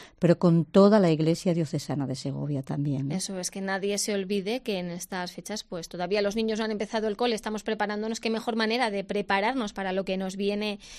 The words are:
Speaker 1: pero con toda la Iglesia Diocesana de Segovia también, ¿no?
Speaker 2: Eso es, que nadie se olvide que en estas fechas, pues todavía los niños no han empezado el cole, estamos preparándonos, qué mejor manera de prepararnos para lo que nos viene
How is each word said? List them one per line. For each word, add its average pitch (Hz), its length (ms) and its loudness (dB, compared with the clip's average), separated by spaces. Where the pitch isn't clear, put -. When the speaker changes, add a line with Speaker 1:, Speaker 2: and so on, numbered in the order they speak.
Speaker 1:
pero 170 180 6
con 170 260 6
toda 202 360 8
la 180 100 6
Iglesia 160 460 2
Diocesana 147 500 -2
de 131 80 -4
Segovia 139 480 -4
también, 143 460 -2
¿no? 151 80 -2
Speaker 2:
Eso 190 240 -6
es, 180 100 -6
que 196 120 -8
nadie 196 360 -2
se 214 160 -2
olvide 202 480 -2
que 208 160 -4
en 180 140 -6
estas 180 400 -8
fechas, 202 320 -10
pues 170 260 -10
todavía 180 320 -2
los 202 140 0
niños 220 240 0
no 226 60 -2
han 220 40 -2
empezado 214 380 -2
el 208 100 -4
cole, 247 160 2
estamos 214 300 -6
preparándonos, 214 560 -2
qué 226 100 -2
mejor 226 260 -2
manera 226 360 0
de 196 120 -4
prepararnos 208 720 0
para 190 180 -4
lo 190 140 -2
que 190 120 -2
nos 190 180 -6
viene 202 420 -2